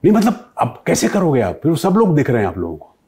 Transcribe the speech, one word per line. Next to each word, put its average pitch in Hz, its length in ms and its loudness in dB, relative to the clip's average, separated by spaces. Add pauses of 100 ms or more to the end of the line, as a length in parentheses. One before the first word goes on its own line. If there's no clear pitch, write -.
नहीं 202 80 6
मतलब, 214 480 0
अब 120 240 -6
कैसे - 220 0
करोगे 160 340 0
आप? 90 220 -4
फिर 160 120 2
सब 185 140 -2
लोग 190 260 2
देख 143 140 0
रहे 120 120 0
हैं 101 60 0
आप 82 100 -6
लोगों 85 200 -8
को। - 180 -20 (120)